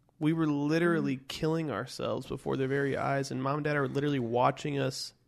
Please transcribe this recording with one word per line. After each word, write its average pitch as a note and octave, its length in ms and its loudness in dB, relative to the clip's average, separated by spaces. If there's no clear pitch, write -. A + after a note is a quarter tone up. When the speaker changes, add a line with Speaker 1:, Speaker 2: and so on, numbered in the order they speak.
Speaker 1:
We D#3 140 4
were E3 140 2
literally D3 720 2
Speaker 2:
Mm. C3 100 -14
Speaker 1:
killing D#3+ 440 0
ourselves A#2 560 -4
before C#3 300 -4
their C3 100 0
very C#3 300 0
eyes, C#3 320 -2
and C3 140 -4
Mom C3+ 140 0
and D3+ 60 -4
Dad D3+ 120 0
are C#3 120 2
literally C#3 320 0
watching C3 600 0
us - 340 -4